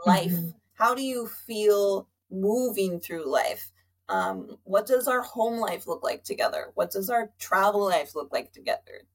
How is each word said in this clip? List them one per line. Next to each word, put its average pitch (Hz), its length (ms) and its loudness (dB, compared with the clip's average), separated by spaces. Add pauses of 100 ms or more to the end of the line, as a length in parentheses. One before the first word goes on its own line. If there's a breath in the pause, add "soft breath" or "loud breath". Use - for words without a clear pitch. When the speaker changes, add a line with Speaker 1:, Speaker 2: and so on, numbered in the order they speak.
Speaker 1:
life? 185 240 4
Speaker 2:
Mm-hmm. 170 200 -4 (240)
Speaker 1:
How 247 200 2
do 269 80 -4
you 247 240 -4
feel 202 800 2 (240)
moving 196 680 0
through 165 280 -8
life? - 440 -2 (360)
Um, 190 540 -4
what 196 240 2
does 254 220 2
our 254 140 2
home 233 360 -2
life 196 300 -4
look - 160 -6
like - 180 -4
together? - 520 -2
What 202 180 0
does 196 180 -4
our 226 300 0
travel 202 460 4
life 160 280 0
look - 180 -6
like - 200 -4
together? - 640 -8